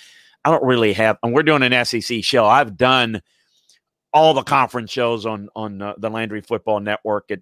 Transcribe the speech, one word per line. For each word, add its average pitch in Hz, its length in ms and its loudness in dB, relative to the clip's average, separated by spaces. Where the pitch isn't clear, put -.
I 143 60 2
don't 160 140 2
really 117 300 2
have, 110 280 0
and 120 140 -2
we're 156 80 4
doing 151 180 2
an 127 120 2
S 120 200 0
E 113 80 -4
C 117 220 -6
show. 120 220 2
I've 117 300 2
done 123 460 0
all 156 220 6
the 135 80 0
conference 123 500 -2
shows 117 340 -2
on, 107 300 -8
on, 104 260 -10
uh, 104 180 -8
the 107 100 -6
Landry 107 320 -6
Football 107 380 -4
Network 104 500 -6
at 98 120 -8